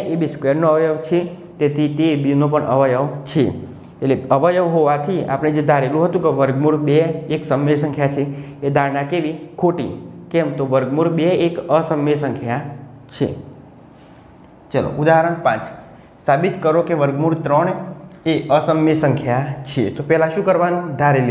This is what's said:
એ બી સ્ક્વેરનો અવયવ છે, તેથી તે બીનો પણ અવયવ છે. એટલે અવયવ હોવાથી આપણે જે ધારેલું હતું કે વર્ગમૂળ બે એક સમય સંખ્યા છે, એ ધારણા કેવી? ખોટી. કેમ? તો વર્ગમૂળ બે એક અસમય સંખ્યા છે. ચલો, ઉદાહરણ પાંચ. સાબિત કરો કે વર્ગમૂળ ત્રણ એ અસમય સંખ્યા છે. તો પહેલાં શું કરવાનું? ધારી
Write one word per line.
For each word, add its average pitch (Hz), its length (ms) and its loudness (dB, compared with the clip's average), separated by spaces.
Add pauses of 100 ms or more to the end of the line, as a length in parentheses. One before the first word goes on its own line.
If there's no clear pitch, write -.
(140)
એ - 20 -2
બી 165 120 0
સ્ક્વેરનો 143 400 0
અવયવ 156 340 2
છે, 175 180 0 (400)
તેથી 147 380 2
તે 156 100 4 (160)
બીનો 143 240 4
પણ 147 180 0
અવયવ 135 420 2 (180)
છે. 143 200 2 (560)
એટલે 131 140 2 (140)
અવયવ 175 360 4 (100)
હોવાથી 151 500 0
આપણે 143 260 0
જે 151 100 0
ધારેલું 147 480 2
હતું 175 120 -2
કે 160 180 2
વર્ગમૂળ 139 380 2
બે 147 200 2 (380)
એક 156 100 -4
સમય 143 320 2
સંખ્યા 143 380 -2
છે, 139 80 0 (400)
એ 139 60 0
ધારણા 139 340 0
કેવી? 160 320 -2 (220)
ખોટી. 170 340 0 (380)
કેમ? 156 280 -2
તો 139 80 -2
વર્ગમૂળ 131 440 0
બે 165 180 2 (180)
એક 170 100 -2 (140)
અસમય 147 460 2
સંખ્યા 127 460 -4 (460)
છે. - 200 -4 (1400)
ચલો, - 260 -2
ઉદાહરણ 160 480 4
પાંચ. 113 180 0 (600)
સાબિત 175 360 2
કરો 160 220 2
કે 165 100 -4
વર્ગમૂળ 147 420 0 (100)
ત્રણ 151 240 2 (560)
એ 160 80 2 (160)
અસમય 156 460 2
સંખ્યા 135 680 -2
છે. 107 320 -2
તો 147 80 -6
પહેલાં 160 280 2
શું 185 120 -2
કરવાનું? 175 540 0
ધારી 139 340 4